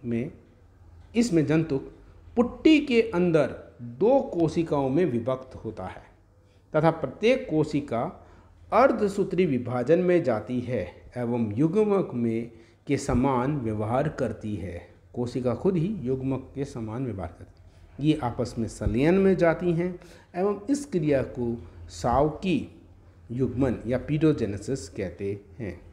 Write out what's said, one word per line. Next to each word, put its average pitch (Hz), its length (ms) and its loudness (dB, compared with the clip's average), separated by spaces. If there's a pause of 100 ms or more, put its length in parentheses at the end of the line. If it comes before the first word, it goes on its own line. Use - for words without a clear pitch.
में 117 360 -4 (720)
इसमें 180 300 2
जंतुक 147 480 0 (420)
पुट्टी 294 440 4
के 233 220 2
अंदर 170 800 0
दो 147 400 2
कोशिकाओं 156 680 0
में 156 160 2
विभक्त 131 500 -4
होता 95 300 -10
है - 180 -12 (720)
तथा 156 160 6
प्रत्येक 208 580 0
कोशिका 151 800 -2 (460)
अर्धसूत्री 202 720 4
विभाजन 123 540 2
में 180 240 4
जाती 123 360 0
है 107 580 -6
एवं 117 360 -2
युग्मक 185 600 2
में 117 380 -2 (360)
के 143 100 2
समान 131 600 2
व्यवहार 113 520 0
करती 113 460 -6
है। 90 380 -10 (200)
कोशिका 123 420 -2
खुद 180 220 0
ही 156 100 0
युग्मक 135 680 -4
के 135 100 -4
समान 120 400 -8
व्यवहार 98 340 -8
करती - 220 -20
है। - 460 -8
ये 151 160 2
आपस 120 340 -2
में 113 100 -2
संलयन 110 460 2
में 190 240 4
जाती 170 360 2
हैं 180 260 -2 (360)
एवं 202 340 -2
इस 277 160 0
क्रिया 147 380 2
को 120 460 -6 (200)
सावकी 147 920 0 (500)
युग्मन 123 440 0 (120)
या 123 200 -2
paidogenesis 135 720 0
कहते - 640 -8 (180)
हैं। 92 220 -10 (120)